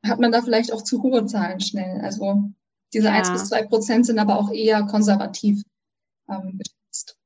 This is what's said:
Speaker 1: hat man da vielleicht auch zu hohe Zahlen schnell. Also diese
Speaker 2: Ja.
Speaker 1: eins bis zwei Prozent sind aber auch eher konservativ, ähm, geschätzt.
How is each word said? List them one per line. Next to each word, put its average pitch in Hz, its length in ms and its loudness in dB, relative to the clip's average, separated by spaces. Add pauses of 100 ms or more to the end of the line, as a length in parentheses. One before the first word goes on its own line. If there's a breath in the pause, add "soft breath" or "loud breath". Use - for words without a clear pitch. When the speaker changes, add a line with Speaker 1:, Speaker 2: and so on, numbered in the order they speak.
Speaker 1:
hat 208 140 0
man 233 120 4
da 233 80 4
vielleicht 233 320 0
auch 220 100 -6
zu - 200 -2
hohe 254 240 2
Zahlen 190 340 -4
schnell. 185 400 -6
Also 202 520 -2 (420)
diese 214 140 2
Speaker 2:
Ja. 202 60 2
Speaker 1:
eins 185 180 2
bis 190 160 -4
zwei 220 160 0
Prozent 233 420 2
sind 226 120 0
aber 202 200 2
auch 208 120 0
eher 214 340 2
konservativ, 208 760 2 (720)
ähm, 190 280 -10
geschätzt. - 680 -14